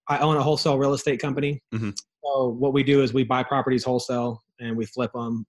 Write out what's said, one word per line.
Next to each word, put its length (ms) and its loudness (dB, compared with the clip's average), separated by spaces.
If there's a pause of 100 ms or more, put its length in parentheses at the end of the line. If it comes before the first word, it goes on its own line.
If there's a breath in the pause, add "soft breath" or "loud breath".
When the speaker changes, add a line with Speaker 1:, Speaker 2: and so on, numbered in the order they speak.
Speaker 1:
I 100 0
own 180 4
a 60 2
wholesale 340 2
real 160 2
estate 280 -2
company. 420 -2 (100)
Speaker 2:
Mm-hmm. 180 -4 (340)
Speaker 1:
So 240 0
what 240 0
we 100 4
do 180 6
is 120 0
we 100 2
buy 200 0
properties 420 0
wholesale 560 -2 (180)
and 160 -6
we 120 -2
flip 280 -4
'em. 340 -6